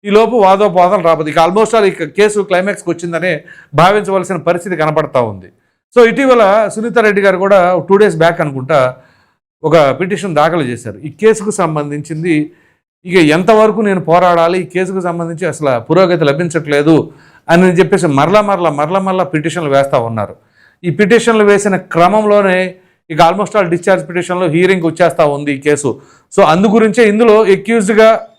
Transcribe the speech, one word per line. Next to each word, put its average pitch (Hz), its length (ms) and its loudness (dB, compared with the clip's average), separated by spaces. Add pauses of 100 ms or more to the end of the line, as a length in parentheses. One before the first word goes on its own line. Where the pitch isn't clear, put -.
ఈ 202 60 -6
లోపు 220 260 2
వాదోపవాదం 190 680 2
రాబోదు. 156 240 0
ఇక 151 100 -4
almost 190 320 2
all 226 140 2
ఇక 175 200 -2
కేసు 208 360 -2
క్లైమాక్స్కి 185 500 -4
వచ్చిందనే 165 540 -6 (300)
భావించవలసిన 185 640 0
పరిస్థితి 175 400 -4
కనపడతా 151 440 -2
ఉంది. 101 260 -6 (520)
So, 233 100 6
ఇటీవల 220 680 2
సునీతారెడ్డి 214 480 0
గారు 190 140 2
కూడా 185 420 2 (100)
టూ 196 80 4
డేస్ 196 200 2
బ్యాక్ 165 240 0
అనుకుంటా 131 560 -2 (680)
ఒక 147 360 2
పిటిషన్ 185 360 -6
దాఖలు 160 260 0
చేశారు. 113 360 -10
ఈ 151 100 -14
కేసుకు 214 420 0
సంబంధించింది 156 1000 -4 (520)
ఇక 180 100 -10
ఎంతవరకు 185 680 2
నేను 196 200 -2
పోరాడాలి, 175 580 2
ఈ 175 80 -6
కేసుకు 185 340 -6
సంబంధించి 170 460 -8
అసలు 135 340 -2
పురోగతి 170 440 0
లభించట్లేదు 147 880 0 (360)
అని 175 180 4
చెప్పేసి 180 400 0
మరలా 156 360 2
మరలా 180 280 -2
మరలా 151 280 -4
మరలా 190 260 -2
పిటిషన్లు 156 460 -6
వేస్తూ 139 300 0
ఉన్నారు. 113 360 -6 (480)
ఈ 180 60 -4
పిటిషన్లు 220 540 2
వేసిన 202 320 2
క్రమంలోనే 185 1000 0 (360)
ఇక 156 100 -8
almost 180 360 2
all 190 120 0
డిశ్చార్జ్ 170 400 -2
పిటిషన్లు 180 360 -4
హీరింగ్ 180 380 0
వచ్చేస్తూ 160 460 0
ఉంది 147 240 -4
ఈ 135 80 -6
కేసు. 143 400 -2 (380)
So, 196 60 6
అందు 165 220 2
గురించే 220 420 2
ఇందులో 214 360 4
అక్యూజ్డ్గా 220 840 2 (120)